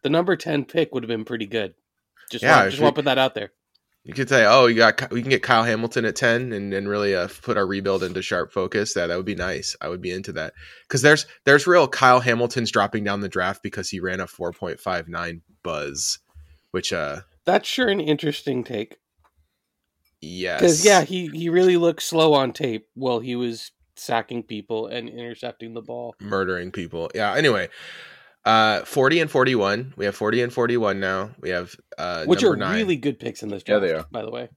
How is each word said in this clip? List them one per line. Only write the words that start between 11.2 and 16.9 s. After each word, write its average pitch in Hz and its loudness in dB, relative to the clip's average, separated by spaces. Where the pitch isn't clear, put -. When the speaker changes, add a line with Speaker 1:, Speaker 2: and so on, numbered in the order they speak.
Speaker 2:
there's 139 4
real 170 6
Kyle 127 6
Hamilton's 120 0
dropping 104 0
down 101 -2
the 101 -6
draft 92 -4
because 95 -8
he 95 -8
ran 92 -4
a 92 -6
four 90 -8
point - -10
five 87 -4
nine 85 -8
buzz, 73 -6
which, 92 -4